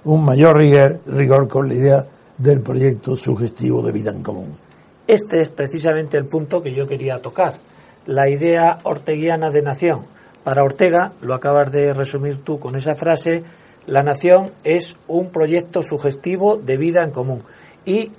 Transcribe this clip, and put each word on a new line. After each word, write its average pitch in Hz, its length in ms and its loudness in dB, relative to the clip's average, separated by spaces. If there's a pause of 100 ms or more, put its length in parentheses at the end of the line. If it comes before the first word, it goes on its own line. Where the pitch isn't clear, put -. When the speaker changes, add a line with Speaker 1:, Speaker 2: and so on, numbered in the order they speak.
Speaker 1:
un 156 180 2
mayor 147 340 6
rigor, 143 500 6
rigor 135 420 2
con 135 180 -2
la 123 60 -4
idea 139 320 2 (320)
del 135 240 2
proyecto 127 560 -2
sugestivo 123 640 -4
de 113 100 -4
vida 104 200 -4
en 95 100 -10
común. 92 340 -12 (520)
Speaker 2:
Este 208 340 2
es 151 80 -2
precisamente 156 680 -4
el 139 120 0
punto 156 340 -4
que 135 120 -8
yo 139 140 -4
quería 131 320 -6
tocar, 151 360 -4 (500)
la 139 240 2
idea 165 540 2
orteguiana 160 680 -4
de 147 140 0
nación. 143 420 -2 (380)
Para 135 200 2
Ortega, 175 580 2
lo 123 120 -4
acabas 139 380 0
de 143 220 0
resumir 139 460 -6
tú 147 200 -8
con 131 160 -10
esa 143 200 -4
frase, 165 480 -2 (440)
la 135 160 0
nación 175 480 2 (120)
es 165 320 -2 (120)
un 175 240 -4
proyecto 170 500 -2
sugestivo 175 760 -2
de 131 200 -4
vida 165 260 0
en 156 80 -4
común. 127 320 -8 (400)
Y, 220 360 -4